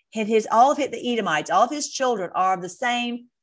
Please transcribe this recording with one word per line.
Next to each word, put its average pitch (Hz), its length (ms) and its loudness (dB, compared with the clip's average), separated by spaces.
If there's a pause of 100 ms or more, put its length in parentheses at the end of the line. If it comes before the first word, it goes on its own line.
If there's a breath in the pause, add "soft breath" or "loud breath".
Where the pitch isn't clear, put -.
(160)
and 220 100 -4
his, 214 240 2
all 247 220 6
of 262 60 -2
his, 269 120 -2
the 233 240 -4
Edomites, 165 360 -2
all 190 160 4
of 247 40 -2
his 294 200 -6
children 233 440 -2
are 185 200 2
of 180 80 -4
the 180 80 -8
same 240 560 -4 (180)